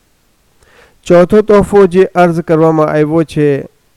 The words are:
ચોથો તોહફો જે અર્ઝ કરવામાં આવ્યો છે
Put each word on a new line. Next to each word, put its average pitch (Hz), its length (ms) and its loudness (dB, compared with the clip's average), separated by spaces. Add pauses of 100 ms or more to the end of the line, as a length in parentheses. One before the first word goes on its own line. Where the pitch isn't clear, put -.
(1040)
ચોથો 180 380 2
તોહફો 202 440 2
જે 185 200 0
અર્ઝ 175 340 -2
કરવામાં 160 480 -2
આવ્યો 151 360 -2
છે 147 420 -4 (320)